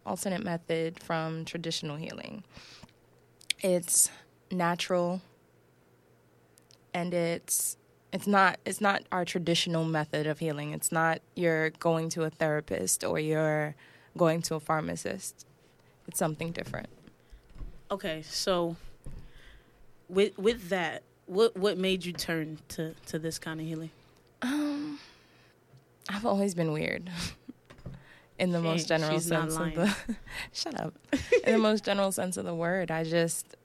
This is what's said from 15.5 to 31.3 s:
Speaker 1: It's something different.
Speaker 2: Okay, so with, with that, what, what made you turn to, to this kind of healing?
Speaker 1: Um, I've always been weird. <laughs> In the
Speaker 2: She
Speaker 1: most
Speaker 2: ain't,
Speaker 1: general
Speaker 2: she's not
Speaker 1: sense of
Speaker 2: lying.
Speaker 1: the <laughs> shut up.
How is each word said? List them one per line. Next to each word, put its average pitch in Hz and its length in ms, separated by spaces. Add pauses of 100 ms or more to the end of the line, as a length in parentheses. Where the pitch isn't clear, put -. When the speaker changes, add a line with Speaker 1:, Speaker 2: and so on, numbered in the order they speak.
Speaker 1:
It's - 120
something 165 320
different. - 360 (1040)
Speaker 2:
Okay, 160 340
so 170 520 (1300)
with, 190 280
with 196 320
that, 175 340 (220)
what, 214 300
what 190 220
made 190 280
you 180 80
turn 160 460 (100)
to, 160 240 (140)
to 160 120
this 160 200
kind 160 220
of 160 40
healing? 160 260 (500)
Speaker 1:
Um, 294 580 (1120)
I've 202 160
always 202 300
been 165 180
weird. 165 420
<laughs> 170 40 (1200)
In 185 120
the 175 80
Speaker 2:
She 165 40
Speaker 1:
most 165 160
Speaker 2:
ain't, 160 80
Speaker 1:
general 160 320
Speaker 2:
she's 165 100
not 160 220
Speaker 1:
sense - 20
of 160 60
Speaker 2:
lying. 160 160 (320)
Speaker 1:
the 233 80 (180)
<laughs> - 180
shut - 300
up. - 140 (500)